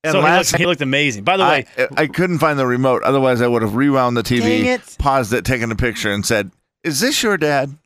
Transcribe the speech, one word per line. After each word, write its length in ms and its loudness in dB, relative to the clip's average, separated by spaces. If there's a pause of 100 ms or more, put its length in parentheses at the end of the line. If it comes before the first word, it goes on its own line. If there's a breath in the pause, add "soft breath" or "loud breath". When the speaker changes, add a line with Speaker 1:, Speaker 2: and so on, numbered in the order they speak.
Speaker 1:
And 100 -2
Speaker 2:
So 60 2
he 60 2
Speaker 1:
last 280 2
Speaker 2:
looked, 80 0
he 60 2
looked 160 -2
amazing. 420 0
By 140 2
the 60 2
Speaker 1:
I, 220 2 (120)
Speaker 2:
way, 80 0 (100)
Speaker 1:
I 120 2
couldn't 300 -2
find 200 0
the 80 0
remote. 380 2
Otherwise, 360 2
I 60 2
would 160 0
have 120 -2
rewound 420 2
the 60 0
T 180 0
V, 220 2
Speaker 2:
Dang 40 0
it. 320 -4
Speaker 1:
paused 340 0
it, 140 -2
taken 260 -2
a 40 -4
picture, 360 -2
and 140 -4
said, 240 -2 (320)
"Is 180 -4
this 220 -2
your 160 0
dad?" 480 -2